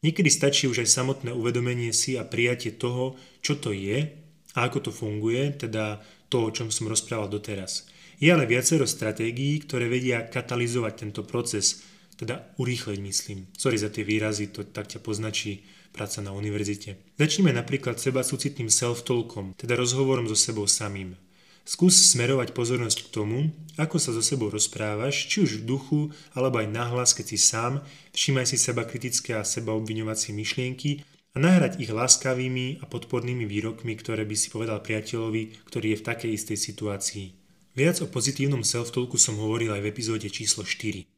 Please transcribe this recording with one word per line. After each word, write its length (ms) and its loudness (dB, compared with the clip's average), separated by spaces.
Niekedy 320 4
stačí 380 4
už 120 0
aj 60 0
samotné 480 2
uvedomenie 560 0
si 240 0
a 80 -4
prijatie 500 0
toho, 440 -2
čo 160 0
to 140 -2
je 400 -2
a 120 2
ako 220 -2
to 60 -2
funguje, 640 0
teda 420 -4
to, 180 2
o 20 0
čom 200 -6
som 180 -4
rozprával 400 -2
doteraz. 640 -6
Je 120 8
ale 160 6
viacero 400 4
stratégií, 760 -2
ktoré 280 -2
vedia 320 2
katalizovať 760 -2
tento 300 -8
proces, 560 -2
teda 480 -8
urýchliť, 400 -2
myslím. 560 -6
Sorry 160 2
za 160 0
tie 160 -6
výrazy, 480 0
to 80 -8
tak 240 -10
ťa 160 -14
poznačí 640 -6
práca 320 -8
na 80 -8
univerzite. 640 -4
Začnime 320 6
napríklad 480 0
seba 240 2
súcitným 480 -2
self-talkom, 880 0
teda 160 0
rozhovorom 560 2
so 80 2
sebou 320 0
samým. 480 -2
Skús 480 8
smerovať 400 2
pozornosť 540 0
k 60 -16
tomu, 240 0
ako 180 0
sa 160 0
so 80 0
sebou 300 0
rozprávaš, 720 -2
či 160 2
už 220 0
v 20 -6
duchu, 340 0
alebo 260 2
aj 80 -2
nahlas, 480 0
keď 160 -8
si 60 0
sám. 420 2
Všímaj 320 2
si 140 0
seba 260 0
kritické 480 -4
a 140 -2
seba 260 -2
obviňovacie 640 -2
myšlienky 680 -4
a 60 -4
nahrať 420 6
ich 80 -4
láskavými 880 2
a 80 -14
podpornými 640 -4
výrokmi, 480 -4
ktoré 320 -4
by 100 -4
si 160 -2
povedal 300 -4
priateľovi, 840 -4
ktorý 300 -2
je 80 -10
v 20 -6
takej 300 -4
istej 240 -4
situácii. 680 -6
Viac 300 2
o 80 -10
pozitívnom 500 0
self-talku 540 -2
som 240 4
hovoril 320 0
aj 100 -2
v 80 -2
epizóde 380 -4
číslo 400 -2
štyri. 500 -6